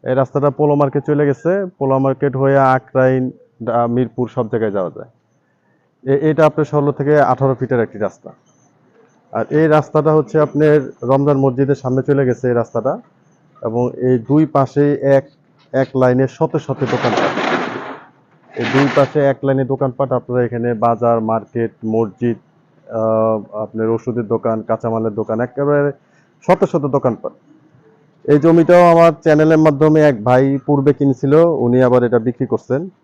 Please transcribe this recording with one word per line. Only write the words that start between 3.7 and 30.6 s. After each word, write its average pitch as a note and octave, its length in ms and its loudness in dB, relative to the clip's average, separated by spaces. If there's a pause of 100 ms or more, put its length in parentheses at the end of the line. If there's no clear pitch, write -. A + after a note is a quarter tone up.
আহ, A#2+ 160 0
মিরপুর A#2+ 420 -4
সব A2+ 220 -6
জায়গায় A2 220 -2
যাওয়া F#2 240 -4
যায়। - 140 -18 (1040)
এ-, D#3 160 0
এটা D#3 160 2
আপনার D3+ 180 0
ষোলো D3 280 -2
থেকে D3 280 0
আঠারো C3 340 0
ফিটের B2 260 -2
একটি G#2+ 180 -6
রাস্তা। - 320 -8 (1000)
আর A2+ 180 -4
এই D#3 180 2
রাস্তাটা D3+ 440 0
হচ্ছে D3+ 280 0
আপনার D3+ 400 2 (220)
রমজান C3+ 340 0
মসজিদের C3+ 380 0
সামনে C3 280 -4
চলে C#3 240 0
গেছে B2 220 -2
এই B2 60 0
রাস্তাটা, A#2+ 440 -4 (640)
এবং A#2+ 340 -2
এই B2+ 220 0
দুই C#3+ 280 0
পাশে C#3+ 480 0
এক, C#3 360 0 (420)
এক C3 240 -2
লাইনে B2+ 320 2
শত D#3+ 280 -4
শত C#3+ 240 -6
দোকানপাট। B2 520 -2 (1300)
এই A#2 140 -4
দুই C#3 240 2
পাশে C#3+ 280 0
এক C3+ 200 0
লাইনে C3+ 200 0
দোকানপাট, C3+ 480 -4
আপনারা B2 320 -2
এখানে A#2 300 -4
বাজার, A#2 460 0
মার্কেট, A2 520 -4 (140)
মসজিদ, A2 500 -2 (540)
আহ, A2 720 -2
আপনার A2 280 -4
ওষুধের A2+ 380 -4
দোকান, A2 340 -4
কাঁচামালের A2+ 520 -4
দোকান, A2 260 -6
একেবারে C#3+ 520 -2 (500)
শত F#3 220 0
শত D#3+ 200 -4 (120)
দোকানপাট। B2+ 360 -4 (920)
এই D3 140 2
জমিটাও E3+ 540 4
আমার E3+ 200 6 (100)
চ্যানেলের D#3 360 4
মাধ্যমে D#3 420 4
এক C3 240 2
ভাই C3 420 2